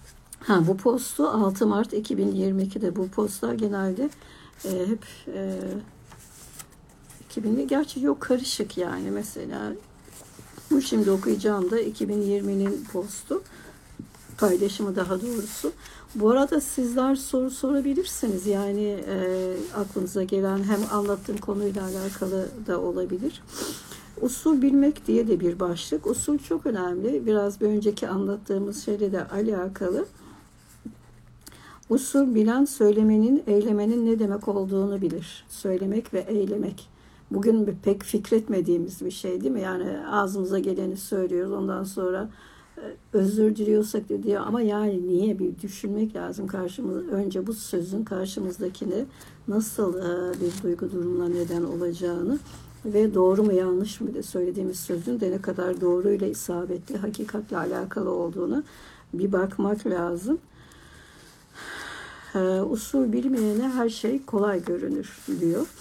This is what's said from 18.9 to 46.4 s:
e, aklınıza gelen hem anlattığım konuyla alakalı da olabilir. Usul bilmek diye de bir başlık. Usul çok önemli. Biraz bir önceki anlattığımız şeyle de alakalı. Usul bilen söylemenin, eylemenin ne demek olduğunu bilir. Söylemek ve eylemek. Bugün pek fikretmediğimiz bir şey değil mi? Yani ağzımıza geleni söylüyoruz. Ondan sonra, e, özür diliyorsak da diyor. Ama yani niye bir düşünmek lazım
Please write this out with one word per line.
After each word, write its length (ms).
e, 480
aklınıza 480
gelen 400
hem 160
anlattığım 460
konuyla 460
alakalı 640
da 140
olabilir. 600
Usul 400
bilmek 460
diye 200
de 120
bir 200
başlık. 480
Usul 300
çok 280
önemli. 600
Biraz 360
bir 40
önceki 420
anlattığımız 800
şeyle 260
de 160
alakalı. 800
Usul 460
bilen 300
söylemenin, 840
eylemenin 580
ne 140
demek 280
olduğunu 540
bilir. 480
Söylemek 640
ve 60
eylemek. 720
Bugün 520
pek 200
fikretmediğimiz 1000
bir 60
şey 300
değil 120
mi? 80
Yani 460
ağzımıza 520
geleni 380
söylüyoruz. 540
Ondan 320
sonra, 460
e, 40
özür 420
diliyorsak 540
da 140
diyor. 240
Ama 140
yani 460
niye 320
bir 200
düşünmek 560
lazım 320